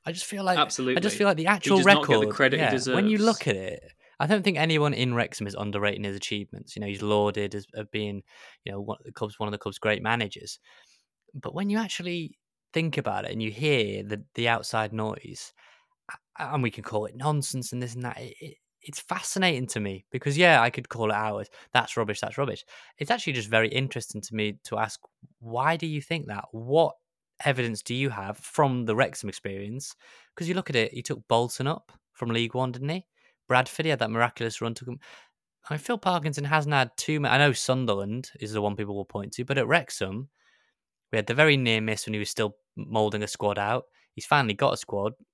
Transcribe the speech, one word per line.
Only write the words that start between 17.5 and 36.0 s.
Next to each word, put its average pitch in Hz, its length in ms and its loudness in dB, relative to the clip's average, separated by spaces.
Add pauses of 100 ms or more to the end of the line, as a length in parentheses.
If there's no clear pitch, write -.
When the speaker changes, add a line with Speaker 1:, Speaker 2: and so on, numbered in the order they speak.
Speaker 1:
and 123 100 -4
this 117 120 -8
and 123 100 -8
that, 120 140 -8
it, 123 220 -14
it, 160 140 -14 (260)
it's - 200 -12
fascinating 170 680 0
to 113 140 -4
me 98 300 -6
because, 143 280 -2
yeah, 165 240 8
I 120 80 4
could 123 180 -8
call 110 220 -2
it 104 40 2
out 104 260 -2
as, 98 100 -12 (240)
"That's 120 220 2
rubbish, 107 240 -2
that's 110 180 -6
rubbish." 131 260 -4 (320)
It's 147 140 -4
actually 214 240 -2
just 107 140 -4
very 113 200 4
interesting 123 540 -4
to - 120 -10
me 107 300 -2
to 107 140 -4
ask, 107 220 -2 (400)
why 123 360 0
do 165 100 -6
you 151 140 -4
think 147 280 -6
that? 101 240 -8
What 131 420 2 (500)
evidence 123 380 0
do 120 120 -6
you 135 140 0
have 101 300 -6
from 127 480 0
the 113 80 2
Wrexham 113 340 0
experience? 101 680 -10 (400)
'Cause 170 120 -4
you 180 60 0
look 180 160 -2
at 131 60 0
it, 110 180 2
he 123 80 -8
took 123 240 -8
Bolton 120 400 2
up - 260 -4 (200)
from 117 180 -4
League 117 240 0
One, 127 160 0
didn't 127 180 -6
he? 180 160 -6 (440)
Bradford, 127 360 2
he 160 60 2
had 139 80 2
that 110 140 0
miraculous 117 480 0
run, 117 140 -4
took 123 140 -12
him. 120 120 -10 (680)
I 156 60 -4
mean, 147 60 -4
Phil 233 180 -2
Parkinson 156 460 0